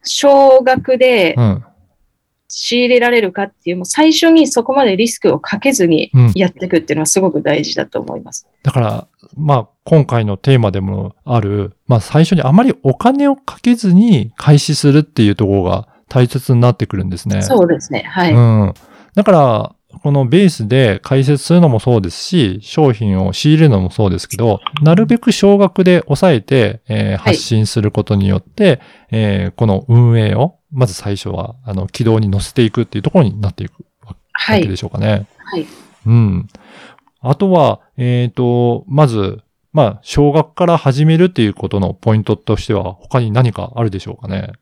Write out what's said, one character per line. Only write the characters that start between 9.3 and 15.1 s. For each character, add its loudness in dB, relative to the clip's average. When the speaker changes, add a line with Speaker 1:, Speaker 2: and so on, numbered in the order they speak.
Speaker 2:
ま -2
あ、 -2
今 2
回 -2
の -4
テ 2
ー 4
マ 0
で -4
も -8
あ 0
る、 -4
ま 2
あ、 0
最 0
初 0
に 0
あ 0
ま 4
り 0
お 0
金 0
を 0
か -18
け 2
ず 0
に 2
開 4
始 -2
す 2
る 4
っ 2
て -2